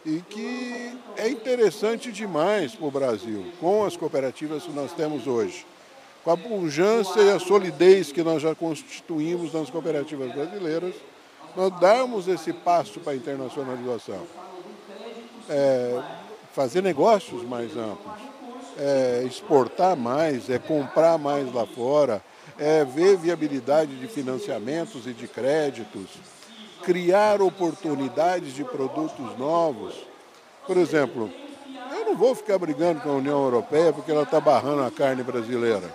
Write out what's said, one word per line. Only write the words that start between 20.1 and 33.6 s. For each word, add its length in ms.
é 80
comprar 640
mais 340
lá 140
fora, 520
é 260
ver 320
viabilidade 800
de 120
financiamentos 1000
e 60
de 160
créditos, 800
criar 600
oportunidades 1120
de 80
produtos 760
novos. 560
Por 120
exemplo, 540
eu 140
não 120
vou 160
ficar 240
brigando 440
com 100
a 60
União 260
Europeia 500